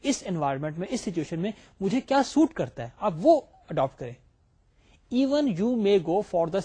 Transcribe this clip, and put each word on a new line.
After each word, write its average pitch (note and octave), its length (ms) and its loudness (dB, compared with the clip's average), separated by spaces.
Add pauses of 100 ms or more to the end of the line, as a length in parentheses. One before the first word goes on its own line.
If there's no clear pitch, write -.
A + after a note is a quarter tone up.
اس C4+ 240 -2
environment D3+ 520 -4
میں، F3+ 120 -6
اس B3+ 120 -4
situation E3 380 -6
میں G3+ 120 -4 (300)
مجھے G3 200 0
کیا C#4 240 2
suit - 280 2
کرتا - 300 -6
ہے، A#2 140 -10
آپ G3+ 200 -2
وہ C#4 240 6 (280)
adopt C#3+ 300 -2
کریں۔ A#2+ 140 -10 (1040)
Even C#4 300 2 (160)
you A#3+ 160 2
may G3+ 200 4
go D#3+ 180 0
for F#3 300 0
the E3+ 200 -2